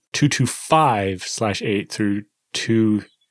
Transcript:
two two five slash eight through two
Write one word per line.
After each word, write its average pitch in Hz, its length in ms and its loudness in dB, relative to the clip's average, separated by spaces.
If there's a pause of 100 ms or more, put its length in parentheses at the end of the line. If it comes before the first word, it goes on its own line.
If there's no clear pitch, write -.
(120)
two 143 160 2
two 127 180 0
five 107 760 0
slash - 380 -4
eight 104 320 -2
through 104 300 -2 (320)
two 110 500 2 (260)